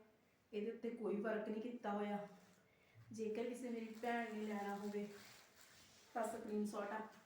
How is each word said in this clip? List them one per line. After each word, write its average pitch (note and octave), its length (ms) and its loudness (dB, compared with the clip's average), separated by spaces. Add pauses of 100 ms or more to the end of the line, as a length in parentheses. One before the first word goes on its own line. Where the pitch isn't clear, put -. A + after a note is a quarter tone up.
(520)
ਇਹਦੇ G#3+ 180 2
ਉੱਤੇ A3+ 200 0
ਕੋਈ G#3 260 2
ਵਰਕ G#3+ 320 2
ਨਹੀਂ G#3+ 140 2
ਕੀਤਾ A#3 300 -2
ਹੋਇਆ। G#3 260 4 (920)
ਜੇਕਰ A3 360 2
ਕਿਸੇ B3+ 200 -2
ਮੇਰੀ A3 240 -2 (100)
ਭੈਣ A#3 320 2
ਨੇ G#3+ 120 0
ਲੈਣਾ G3+ 300 0
ਹੋਵੇ G#3 300 -2 (1080)
ਤਾਂ A#3 100 4
ਸਕਰੀਨਸ਼ਾਟ G#3 680 0
ਆ G#3+ 80 0 (260)